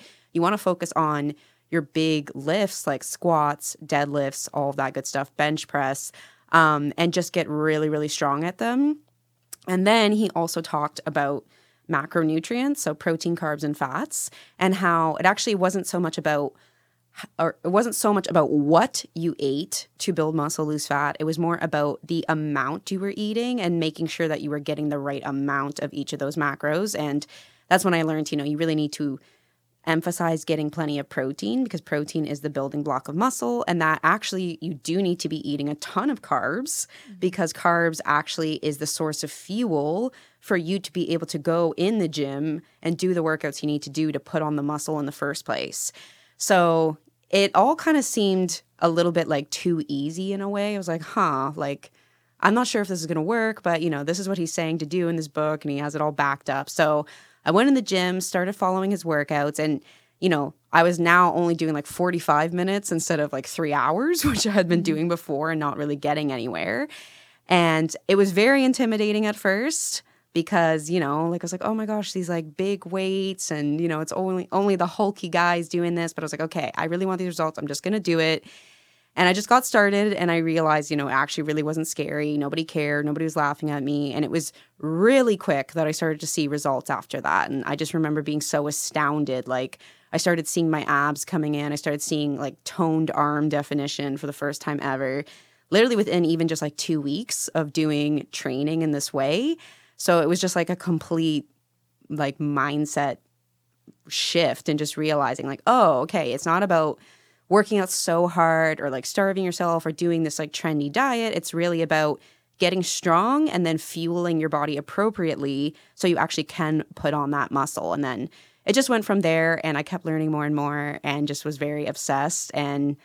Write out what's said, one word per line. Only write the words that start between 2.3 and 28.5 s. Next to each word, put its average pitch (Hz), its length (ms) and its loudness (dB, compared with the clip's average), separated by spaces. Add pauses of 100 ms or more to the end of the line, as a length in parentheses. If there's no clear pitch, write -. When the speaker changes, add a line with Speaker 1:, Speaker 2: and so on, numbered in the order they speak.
Speaker 1:
lifts, 165 520 -2
like 139 180 -2
squats, 151 800 0
deadlifts, 143 680 -2
all 143 180 0
of 139 60 -6
that 135 180 -2
good 135 120 -6
stuff, 139 300 -6
bench 151 300 0
press, 139 460 -2 (400)
um, 151 440 6
and 170 160 2
just 170 200 -2
get 175 160 0
really, 151 400 2
really 151 200 0
strong 147 360 0
at 175 140 -4
them. 269 400 0 (680)
And 185 200 2
then 214 260 6
he 214 240 2
also 170 240 0
talked 147 460 -2
about 143 380 -2 (460)
macronutrients, 160 880 0
so 156 160 -2
protein, 170 420 -2
carbs, 151 280 -4
and 147 120 -2
fats, 151 540 -4 (280)
and 190 180 4
how 165 400 2
it - 100 2
actually 208 280 2
wasn't 180 320 0
so 180 140 -2
much 165 180 -2
about, 147 340 0 (840)
or 165 240 0
it 175 60 -4
wasn't 208 260 2
so 208 180 2
much 196 160 2
about 151 220 2
what 151 540 4 (100)
you 165 240 -4
ate 143 500 -4 (100)
to - 140 -2
build 156 220 0
muscle, 151 320 -2
lose 151 200 -2
fat. 147 340 0
It 156 40 -4
was 160 140 0
more 170 240 0
about 147 440 0
the 170 220 -2
amount 151 600 -2
you 190 100 -2
were 196 160 -4
eating 233 440 -2
and 175 180 2
making 160 300 -2
sure 165 200 -2
that 151 120 -2
you 147 100 -6
were 147 80 -4
getting 151 300 -4
the 147 100 -2
right 139 260 -4
amount 139 560 -2
of 147 120 -6
each 143 200 -8
of 147 60 -6
those 139 180 -4
macros. 156 640 -2
And 147 260 -2 (440)
that's 185 160 4
when 180 100 4
I 165 80 2
learned, 156 300 -2
you 151 60 0
know, 143 60 -2
you 147 140 -2